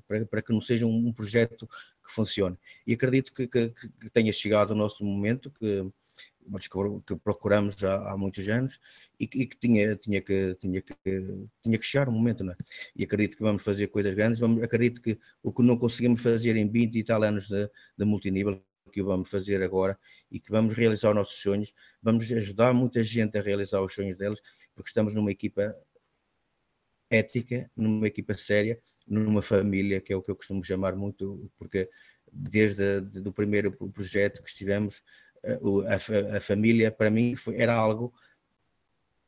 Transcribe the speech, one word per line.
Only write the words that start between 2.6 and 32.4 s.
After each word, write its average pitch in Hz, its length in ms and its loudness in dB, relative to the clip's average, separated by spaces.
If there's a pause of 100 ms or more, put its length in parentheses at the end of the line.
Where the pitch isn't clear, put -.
E 113 60 0
acredito 127 400 0
que, 127 120 -6
que, 117 240 0
que - 400 -18
tenha 110 220 4
chegado 104 400 2
o 107 40 0
nosso 104 280 -2
momento, 104 480 -2
que, 101 340 -2 (1200)
que 95 120 -8
procuramos 101 580 0
já 98 340 -2
há 98 60 -6
muitos 98 320 -6
anos 127 320 -2 (400)
e - 80 -4
que, 131 140 -4
e 123 40 -2
que - 120 -12
tinha, 107 400 4
tinha 98 240 -2
que, 95 400 0
tinha 92 200 -4
que, - 140 -16 (680)
tinha 113 160 2
que - 80 -10
chegar 139 220 0
um 120 60 0
momento, 113 280 2
não 92 120 -6
é? - 40 -16 (380)
E - 80 -4
acredito 101 320 0
que - 80 -6
vamos 104 200 0
fazer 101 240 -2
coisas 98 280 -2
grandes. 113 240 2
Vamos, 117 240 2
acredito 120 380 0
que 110 180 -4 (220)
o 110 100 -4
que - 100 0
não 120 160 8
conseguimos 120 440 2
fazer 117 340 2
em 107 140 2
vinte 117 280 2
e 110 60 2
tal 110 180 2
anos 104 280 0
de, 101 200 -2 (280)
de 101 80 0
multinível, 98 560 0 (320)
que 101 80 -4
o 95 40 -4
vamos 92 240 -2
fazer 98 320 -2
agora 95 380 0 (320)
e - 80 -10
que - 120 -20
vamos 110 220 2
realizar 110 360 2
os 104 60 4
nossos - 260 -4
sonhos, 101 320 -2 (280)
vamos 113 300 2
ajudar 113 420 2
muita 120 300 2
gente 107 340 0
a 104 40 0
realizar 101 400 0
os 95 120 -4
sonhos 98 240 -6
deles, 101 220 -6 (340)
porque - 160 -18
estamos 107 240 0
numa 104 180 0
equipa 101 440 -4 (1300)
ética, 120 680 -2
numa 110 320 0
equipa 104 280 -6
séria, 104 440 0 (280)
numa 107 340 2
família, 98 600 0
que - 100 -10
é 98 40 0
o 92 60 -4
que - 100 -6
eu 92 40 -8
costumo 95 280 -8
chamar 95 320 -2
muito, 98 640 -8
porque - 300 -4 (440)
desde 98 520 0